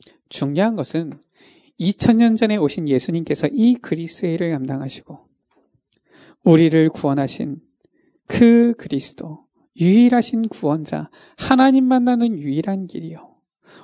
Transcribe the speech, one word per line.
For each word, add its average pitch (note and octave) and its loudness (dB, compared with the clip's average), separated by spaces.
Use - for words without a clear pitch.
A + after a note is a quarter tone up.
중요한 F3+ -4
것은 D#3 -8
이천 G3+ 0
년 A3+ 4
전에 G#3+ 0
오신 D3+ -2
예수님께서 D3+ -2
이 A#3+ 2
그리스도의 E3 -6
일을 E3+ -4
감당하시고 C3+ -8
우리를 D#3+ 4
구원하신 C#3+ -4
그 A#3 4
그리스도, - -12
유일하신 A3+ 4
구원자, D#3 -6
하나님 C4 4
만나는 A#3+ 0
유일한 D#3+ -4
길이요, - -14